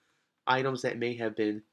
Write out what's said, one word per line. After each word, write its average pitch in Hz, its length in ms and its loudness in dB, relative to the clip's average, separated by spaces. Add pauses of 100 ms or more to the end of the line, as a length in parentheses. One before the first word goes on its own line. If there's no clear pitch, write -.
(480)
items 131 340 2
that 113 160 -2
may 120 180 -2
have 113 200 -2
been 107 380 0